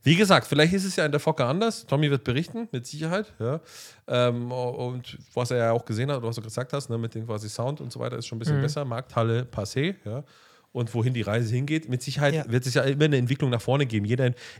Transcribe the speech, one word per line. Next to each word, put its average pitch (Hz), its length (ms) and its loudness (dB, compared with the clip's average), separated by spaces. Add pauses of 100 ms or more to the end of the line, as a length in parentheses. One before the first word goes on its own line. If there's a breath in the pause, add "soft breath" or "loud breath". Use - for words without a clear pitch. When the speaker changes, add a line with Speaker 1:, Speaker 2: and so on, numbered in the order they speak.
Speaker 1:
wie 151 120 8
gesagt, 185 320 6
vielleicht 151 240 4
ist 190 140 0
es 185 100 -4
ja 175 100 2
in 147 60 0
der 151 80 2
Fokker 143 260 0
anders. 196 400 -2
Tommy 143 240 2
wird 139 140 0
berichten, 170 480 -4
mit 123 160 -8
Sicherheit. 165 500 -6
Ja. 127 220 -4 (480 loud breath)
Ähm, 120 420 2
und 123 680 -6 (160)
was 123 180 -2
er 123 60 2
ja 117 160 4
auch 117 100 0
gesehen 117 260 -2
hat, 139 100 -2
oder 117 100 -4
was 117 80 -6
du 113 40 -8
gesagt 110 300 -8
hast, 143 180 -6
ne, 117 80 -2
mit 113 160 -6
dem 113 120 -8
quasi 107 240 -6
Sound 131 320 -6
und 127 100 -10
so 123 80 -14
weiter, 120 180 -6
ist 123 100 -8
schon 117 100 -8
ein - 20 -6
bisschen 139 200 0
Speaker 2:
Mhm. - 20 2
Speaker 1:
besser. 147 240 -2
Markthalle 117 580 0
passé. 131 520 -4 (100)
Ja. 120 180 -8 (480 soft breath)
Und 117 240 -4
wohin 120 180 2
die 117 80 -2
Reise 110 320 0
hingeht, 147 360 -2
mit 127 120 -2
Sicherheit 143 320 2
Speaker 2:
Ja. 156 160 0
Speaker 1:
wird 127 160 2
es 123 100 -2
ja 135 80 4
immer 143 200 4
eine 147 140 6
Entwicklung 127 320 2
nach 120 120 0
vorne 139 240 2
geben. 110 200 0
Jeder, 123 260 2 (280 loud breath)